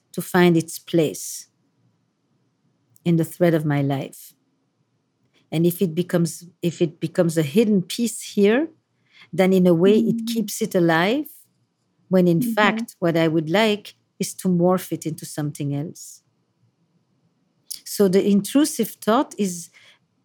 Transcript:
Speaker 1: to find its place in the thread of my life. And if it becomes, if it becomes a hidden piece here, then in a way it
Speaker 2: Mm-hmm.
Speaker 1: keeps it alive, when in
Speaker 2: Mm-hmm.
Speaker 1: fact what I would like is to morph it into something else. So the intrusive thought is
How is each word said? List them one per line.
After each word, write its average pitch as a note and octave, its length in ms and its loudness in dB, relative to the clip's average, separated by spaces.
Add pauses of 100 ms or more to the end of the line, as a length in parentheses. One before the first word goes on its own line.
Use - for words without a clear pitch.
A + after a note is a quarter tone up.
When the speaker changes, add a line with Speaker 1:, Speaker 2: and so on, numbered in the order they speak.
(140)
Speaker 1:
to F3+ 80 -10
find F3 360 4
its E3 220 -4
place - 680 -4 (1600)
in E3+ 140 2
the D#3+ 80 0
thread E3+ 280 2
of D#3 120 0
my C#3+ 180 0
life. - 500 -6 (1160)
And E3 160 2
if F3 160 0
it D#3+ 100 -2
becomes, E3+ 520 -2 (180)
if F3 180 -2
it E3 180 -2
becomes E3 380 -2
a D#3+ 60 2
hidden G3 400 2
piece - 380 -6 (120)
here, A3 360 2 (640)
then F#3 220 2
in F#3 140 6
a F3 80 6
way G3 240 4
it A3+ 260 -2
Speaker 2:
Mm-hmm. - 0 -
Speaker 1:
keeps A3+ 380 -6
it - 100 -6
alive, F3+ 540 2 (800)
when F3+ 180 4
in E3+ 140 4
Speaker 2:
Mm-hmm. A3+ 140 -2
Speaker 1:
fact G#3+ 420 0
what E3 180 -2
I E3 120 2
would D#3 240 -2
like G#3 420 0 (240)
is - 180 -8
to - 120 -6
morph F3+ 440 0
it D#3+ 140 -8
into D#3 200 -10
something D3 500 -8
else. - 460 -12 (1600)
So - 240 0
the F#3+ 180 2
intrusive G#3 640 0
thought B3 460 -2
is F3+ 320 -6 (560)